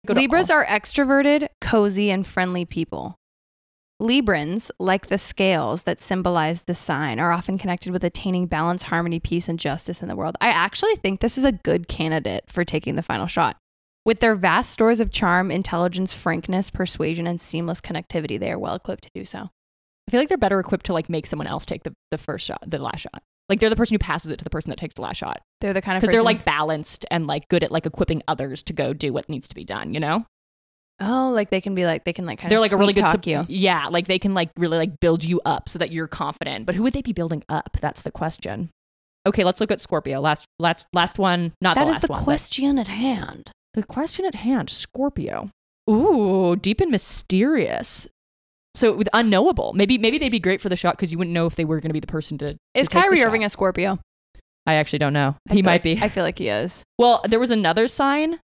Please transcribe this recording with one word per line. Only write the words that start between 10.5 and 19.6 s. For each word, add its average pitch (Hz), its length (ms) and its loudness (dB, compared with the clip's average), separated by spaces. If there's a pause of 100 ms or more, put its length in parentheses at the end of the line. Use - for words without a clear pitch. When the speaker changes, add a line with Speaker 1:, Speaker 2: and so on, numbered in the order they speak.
Speaker 2:
actually 196 460 0
think 190 240 -4
this 226 160 0
is 262 80 0
a 269 80 6
good 170 360 -2
candidate 160 580 -2
for 180 180 -2
taking 156 300 -4
the 185 80 -4
final - 240 -4
shot. 165 300 0 (480)
With 226 160 2
their 220 160 4
vast 185 340 2
stores 226 300 4
of 214 100 0
charm, 185 400 2
intelligence, 180 640 -2
frankness, 180 560 -2
persuasion, 170 560 -4
and 170 140 -4
seamless 170 400 -6
connectivity, 160 580 -6
they - 140 -4
are - 60 -6
well - 180 -6
equipped - 280 -10
to - 100 -20
do 190 100 -12
so. 190 240 -12 (580)